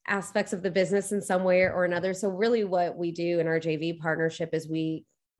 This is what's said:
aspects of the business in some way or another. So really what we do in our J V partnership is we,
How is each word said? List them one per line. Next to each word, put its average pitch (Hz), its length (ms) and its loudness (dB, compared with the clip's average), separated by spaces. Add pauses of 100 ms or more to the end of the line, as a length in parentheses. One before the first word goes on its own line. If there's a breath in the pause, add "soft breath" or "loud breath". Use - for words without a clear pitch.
aspects 202 420 -2
of 185 100 -4
the 185 100 -2
business 190 420 2
in 202 80 0
some 185 240 0
way 185 160 6
or 180 240 2
another. 175 280 0
So 190 140 -4
really 214 380 0
what 175 320 0
we 170 160 -4
do 170 260 0
in 165 80 2
our 165 140 2
J 160 160 0
V 165 160 -2
partnership 160 580 -2
is 160 160 -2
we, 160 380 -4 (340)